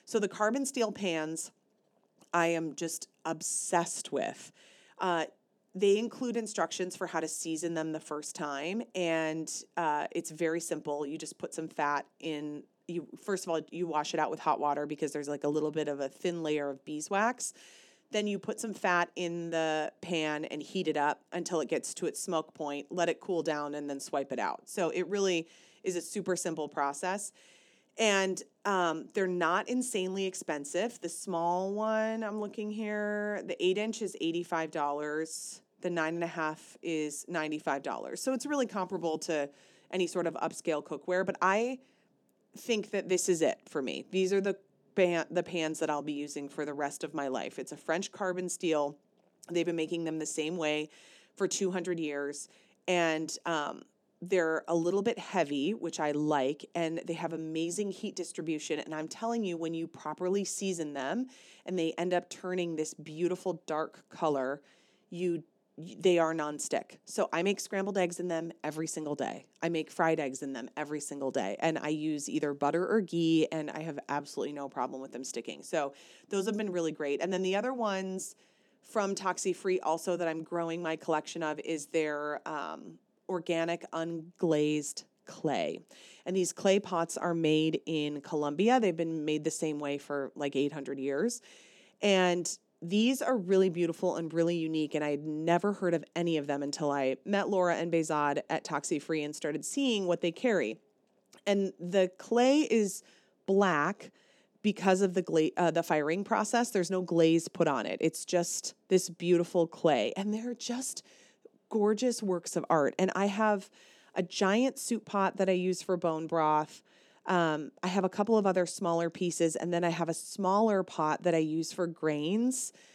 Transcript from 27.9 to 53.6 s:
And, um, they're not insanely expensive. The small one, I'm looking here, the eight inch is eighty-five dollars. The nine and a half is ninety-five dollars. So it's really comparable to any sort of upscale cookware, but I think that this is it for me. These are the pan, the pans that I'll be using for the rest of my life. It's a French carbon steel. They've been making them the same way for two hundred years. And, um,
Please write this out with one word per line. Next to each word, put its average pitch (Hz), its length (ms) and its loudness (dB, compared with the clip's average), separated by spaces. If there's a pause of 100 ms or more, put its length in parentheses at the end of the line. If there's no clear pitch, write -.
And, 196 440 2 (240)
um, 175 480 2
they're 190 140 2
not 180 400 2
insanely 196 580 -2
expensive. 175 760 -4
The 175 80 -6
small 180 640 -2
one, 220 500 0
I'm 214 160 -4
looking 214 320 -6
here, 208 760 -2
the - 180 -6
eight 185 140 4
inch 220 240 -2
is 190 200 -6
eighty-five 165 500 -2
dollars. 151 920 -4 (200)
The 180 80 -2
nine 165 260 0
and 170 80 -2
a 165 40 -2
half 160 540 -6
is 151 460 -4
ninety-five 156 560 -2
dollars. 65 380 -6
So 262 120 0
it's 254 120 -4
really 285 220 0
comparable 175 520 -2
to 147 300 -2 (420)
any 185 160 0
sort 170 180 0
of 160 100 -2
upscale 156 480 -2
cookware, 180 420 -2
but 190 160 -2
I 226 380 2 (800)
think 220 340 -2
that 196 180 -2
this 180 180 2
is 170 140 4
it - 260 2
for 147 140 -6
me. 85 300 -4
These 185 200 2
are 196 100 2
the 196 140 0 (400)
pan, 175 340 4
the 170 140 0
pans 160 360 -2
that 156 100 0
I'll 147 120 0
be 147 120 -4
using 143 360 -6
for 151 160 -6
the 147 80 -6
rest 143 300 -4
of 151 100 -8
my 143 140 -2
life. 127 320 -4
It's 127 120 -8
a 147 60 -12
French 175 340 -2
carbon 185 360 -4
steel. 147 500 0 (540)
They've 170 140 2
been 170 100 -2
making 165 300 -2
them 156 140 -2
the 156 60 -4
same 156 300 -2
way 151 340 0 (460)
for 190 120 0
two 185 240 0
hundred 180 280 -2
years. 143 480 -4 (400)
And, 160 480 2 (100)
um, 156 380 -2 (400)